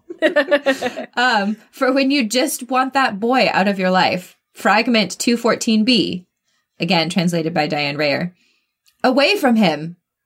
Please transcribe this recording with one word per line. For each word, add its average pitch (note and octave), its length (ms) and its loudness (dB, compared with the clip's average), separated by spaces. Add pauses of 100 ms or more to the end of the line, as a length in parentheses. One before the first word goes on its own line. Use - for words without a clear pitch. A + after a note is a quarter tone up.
(200)
<laughs> C#4 920 0
Um, A3 420 0 (140)
"For C4 220 0
when C4+ 180 2
you C#4 180 0
just B3 400 -2
want C4 260 -2
that A#3 260 0
boy A#3 320 2
out G3 160 0
of G3 100 -2
your F#3 140 0
life," F3+ 420 0 (200)
fragment A3 680 0
two A#3+ 160 2
fourteen A3 480 0
B, G3+ 420 0 (540)
again, E3+ 300 0
translated E3+ 440 -2
by D3+ 140 0
Diane D3 280 -4
Rayer. D3+ 380 -2 (680)
"Away C#4 320 2
from B3+ 180 2
him, E3 420 0 (300)